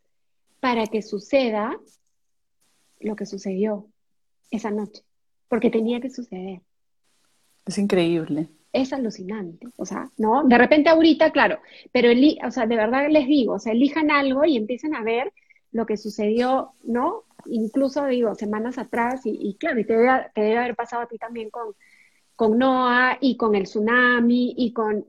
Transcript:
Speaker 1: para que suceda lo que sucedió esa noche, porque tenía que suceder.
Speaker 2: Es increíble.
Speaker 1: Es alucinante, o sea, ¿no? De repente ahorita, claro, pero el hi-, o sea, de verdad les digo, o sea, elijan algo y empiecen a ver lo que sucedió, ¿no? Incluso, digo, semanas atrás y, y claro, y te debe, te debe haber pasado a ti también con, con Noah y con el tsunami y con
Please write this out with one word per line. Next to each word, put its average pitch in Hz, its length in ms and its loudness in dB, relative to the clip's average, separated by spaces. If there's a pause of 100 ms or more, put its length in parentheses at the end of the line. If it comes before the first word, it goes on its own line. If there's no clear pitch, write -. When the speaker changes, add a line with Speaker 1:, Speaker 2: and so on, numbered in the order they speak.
(580)
Speaker 1:
para 233 280 0
que 214 140 -4
suceda 220 760 -2 (1300)
lo 208 120 -4
que 202 100 -8
sucedió 202 640 -4 (640)
esa 214 200 -4
noche, 208 320 -8 (460)
porque 233 200 0
tenía 233 320 0
que 262 80 -8
suceder. 185 520 -12 (1040)
Speaker 2:
Es 196 120 -6
increíble. 170 720 0 (220)
Speaker 1:
Es 262 200 -2
alucinante, 202 760 -8 (100)
o 185 80 -8
sea, 190 320 -10
¿no? 220 280 2
De 240 120 8
repente 285 320 6
ahorita, 320 420 4
claro, 226 280 0 (320)
pero 240 180 4
el 247 140 6
hi-, 302 200 4
o 247 60 -6
sea, 233 160 -4
de 233 100 0
verdad 240 340 0
les 302 180 4
digo, 254 260 2
o 190 60 -4
sea, 220 140 -6
elijan 285 360 2
algo 277 360 2
y 294 120 2
empiecen 254 380 -6
a 226 80 -8
ver 233 280 -4 (400)
lo 220 140 -4
que 214 100 -4
sucedió, 226 760 -2 (120)
¿no? 262 400 -4 (220)
Incluso, 269 600 -2
digo, 240 260 0
semanas 220 460 -6
atrás 247 480 -4
y, 214 120 -4
y 202 180 -6
claro, 294 220 -2
y 202 60 -2
te 226 100 0
debe, 240 160 4 (220)
te 220 80 -4
debe 220 160 2
haber 240 180 -2
pasado 240 280 -6
a 240 40 -10
ti 233 120 -16
también 226 320 -12
con, 226 240 -12 (600)
con 226 220 2
Noah 254 640 2
y 262 160 2
con 214 180 2
el 190 100 0
tsunami 240 920 2
y 240 160 -2
con 214 360 -2